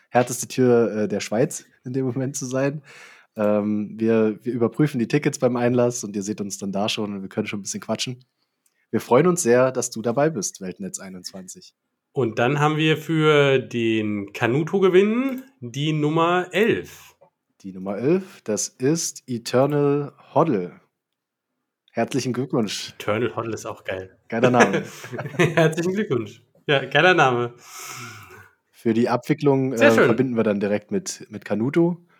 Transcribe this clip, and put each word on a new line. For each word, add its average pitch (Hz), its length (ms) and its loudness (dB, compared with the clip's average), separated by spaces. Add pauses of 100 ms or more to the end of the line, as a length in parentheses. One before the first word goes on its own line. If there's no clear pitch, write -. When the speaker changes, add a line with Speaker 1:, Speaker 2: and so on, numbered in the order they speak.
Speaker 1:
härteste 120 380 0
Tür, 117 560 2
äh, 101 40 0
der 101 120 -4
Schweiz 120 460 -2 (180)
in 127 100 -10
dem 135 140 -2
Moment 131 280 -4
zu 131 120 -8
sein. 139 340 -4 (540)
Ähm, 104 640 -2
wir, 110 420 2
wir 117 120 -6
überprüfen 123 440 0
die 113 100 0
Tickets 147 300 -2
beim 123 180 0
Einlass 123 480 0
und 101 120 -10
ihr 101 80 -4
seht 104 180 -6
uns 98 160 -8
dann 98 140 -8
da 101 180 -2
schon 104 240 -6
und 95 80 -10
wir 95 80 -12
können 107 160 -4
schon 104 140 -8
ein - 20 -10
bisschen 98 180 -10
quatschen. - 460 -8 (640)
Wir 110 120 -2
freuen 143 260 4
uns 175 160 2
sehr, 123 280 4
dass 127 200 -6
du 113 100 -10
dabei 139 300 0
bist, 107 280 -8
Weltnetz 92 380 -10
einundzwanzig. 92 800 -18 (360)
Speaker 2:
Und 117 280 -2
dann 139 200 0
haben 151 180 2
wir 156 200 2
für 151 640 4
den 110 720 -2
Kanuto-Gewinn 190 1120 2 (160)
die 139 340 -4
Nummer 165 560 2
elf. 143 680 -2 (440)
Speaker 1:
Die 95 100 -14
Nummer 95 280 -8
elf, 175 440 0
das 104 240 -4
ist - 600 -2
Eternal 143 840 0 (200)
Hoddle. 123 460 0 (1160)
Herzlichen 120 380 -2
Glückwunsch. 120 640 -4
Speaker 2:
Eternal 110 380 -4
Hoddle 113 180 -6
ist 104 140 -10
auch - 160 -14
geil. 95 340 -10 (100)
Speaker 1:
Geiler 117 220 2
Name. 117 340 4 (280)
Speaker 2:
<laughs> - 260 -8
Herzlichen 170 560 2
Glückwunsch. 127 480 -4 (240)
Ja, 135 200 0
geiler 156 280 4
Name. 120 400 2 (1160)
Speaker 1:
Für 113 240 -2
die 113 140 2
Abwicklung, 135 680 0
Speaker 2:
Sehr - 120 6
Speaker 1:
äh, - 40 6
Speaker 2:
schön. 226 120 6
Speaker 1:
verbinden 120 300 2
wir 113 60 2
dann 101 180 2
direkt 104 300 -2
mit, - 400 -6
mit 104 160 -14
Kanuto. 151 580 0 (160)